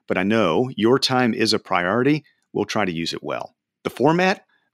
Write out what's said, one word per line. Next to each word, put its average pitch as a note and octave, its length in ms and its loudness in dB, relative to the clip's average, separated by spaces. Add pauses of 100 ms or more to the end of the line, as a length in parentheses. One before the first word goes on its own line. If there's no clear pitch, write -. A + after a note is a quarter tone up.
but G#2 100 -2
I F#2 60 0
know G#2+ 540 2
your A#2 240 2
time B2+ 340 0
is G#2+ 180 0
a G#2+ 60 0
priority. A#2 680 0 (280)
We'll G#2 140 -2
try G#2+ 180 -2
to F#2 80 -4
use D#2+ 200 -6
it - 80 -10
well. C2 360 -8 (260)
The - 80 -6
format? F3 540 0 (280)